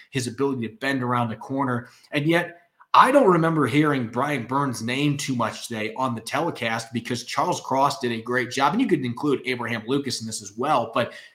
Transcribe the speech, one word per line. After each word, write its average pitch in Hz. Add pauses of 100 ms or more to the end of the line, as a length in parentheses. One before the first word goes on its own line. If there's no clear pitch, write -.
(120)
his 127
ability 127
to 107
bend 135
around 123
the -
corner. 131 (240)
And 147
yet, 165 (340)
I 214
don't 262
remember 160
hearing 139
Brian 131
Burns' 127
name 143
too 139
much 113
today 110
on 127
the 110
telecast 120
because 120
Charles 165
Cross 135
did 120
a 113
great 120
job. 139
And 233
you 254
could 151
include 123
Abraham 117
Lucas 135
in 113
this 110
as 101
well, 131
but 123 (220)